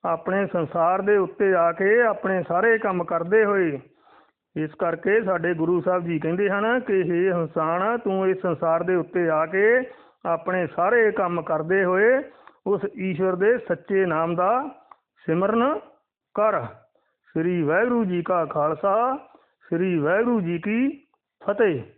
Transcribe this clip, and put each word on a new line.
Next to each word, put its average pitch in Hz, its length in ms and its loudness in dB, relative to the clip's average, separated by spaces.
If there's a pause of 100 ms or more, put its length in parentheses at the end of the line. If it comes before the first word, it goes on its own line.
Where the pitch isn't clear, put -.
ਆਪਣੇ 185 420 -2
ਸੰਸਾਰ 170 540 0
ਦੇ 208 160 2
ਉੱਤੇ 190 380 0
ਆ 170 160 4
ਕੇ 196 300 2
ਆਪਣੇ 190 460 0
ਸਾਰੇ 220 300 2
ਕੰਮ 190 260 -2
ਕਰਦੇ 175 420 2
ਹੋਏ, 180 340 0 (800)
ਇਸ 156 160 -6
ਕਰਕੇ 185 480 0
ਸਾਡੇ 180 320 -2
ਗੁਰੂ 165 280 0
ਸਾਹਿਬ 180 220 0
ਜੀ 165 160 -4
ਕਹਿੰਦੇ 175 300 0
ਹਨ 214 300 0
ਕਿ 202 240 0
ਹੇ 175 240 0
ਇਨਸਾਨ, 175 720 -2
ਤੂੰ 190 300 -2
ਇਸ 185 140 0
ਸੰਸਾਰ 165 420 0
ਦੇ 185 120 0
ਉੱਤੇ 175 340 -2
ਆ 160 160 2
ਕੇ 208 360 2 (440)
ਆਪਣੇ 170 420 -2
ਸਾਰੇ 214 440 2
ਕੰਮ 175 300 -2
ਕਰਦੇ 165 420 0
ਹੋਏ 214 400 2 (440)
ਉਸ 196 140 0 (160)
ਈਸ਼ਵਰ 185 380 -2
ਦੇ 214 220 2
ਸੱਚੇ 190 480 -2
ਨਾਮ 165 300 0
ਦਾ 240 340 0 (560)
ਸਿਮਰਨ 220 540 0 (540)
ਕਰ। 202 320 0 (560)
ਸ੍ਰੀ 170 420 -2
ਵਾਹਿਗੁਰੂ 226 420 2
ਜੀ 175 160 -2
ਕਾ 170 240 -2
ਖਾਲਸਾ, 196 720 -2 (440)
ਸ੍ਰੀ 175 380 -2
ਵਾਹਿਗੁਰੂ 214 420 2
ਜੀ 170 180 -4
ਕੀ 233 300 -2 (540)
ਫਤਿਹ। 202 380 0 (160)